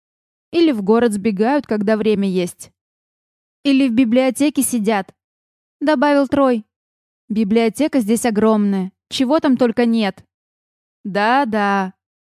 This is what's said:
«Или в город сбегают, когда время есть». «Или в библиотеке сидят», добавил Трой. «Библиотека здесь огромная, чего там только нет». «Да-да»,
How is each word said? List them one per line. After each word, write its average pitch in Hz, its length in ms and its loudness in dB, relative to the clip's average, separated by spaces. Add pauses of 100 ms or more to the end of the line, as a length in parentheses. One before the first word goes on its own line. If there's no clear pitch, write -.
(520)
«Или 330 200 2
в 208 120 -4
город 226 300 2
сбегают, 214 520 -2
когда 214 320 -2
время 208 320 -2
есть». 180 420 -6 (920)
«Или 277 260 2
в 226 40 -4
библиотеке 262 680 0
сидят», 214 540 -4 (680)
добавил 285 460 2
Трой. 262 360 0 (640)
«Библиотека 226 720 0
здесь 220 260 -2
огромная, 208 640 0 (180)
чего 269 300 0
там 277 180 2
только 240 300 0
нет». 226 360 -2 (800)
«Да-да», 202 920 -2 (380)